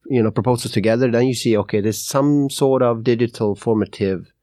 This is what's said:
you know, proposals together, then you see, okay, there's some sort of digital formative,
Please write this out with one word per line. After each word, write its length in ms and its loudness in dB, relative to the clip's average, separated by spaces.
you 180 2
know, 80 2
proposals 400 -2
together, 400 0
then 160 2
you 60 0
see, 240 0
okay, 240 -2
there's 200 -4
some 480 0
sort 320 0
of 220 0
digital 520 0
formative, 760 -2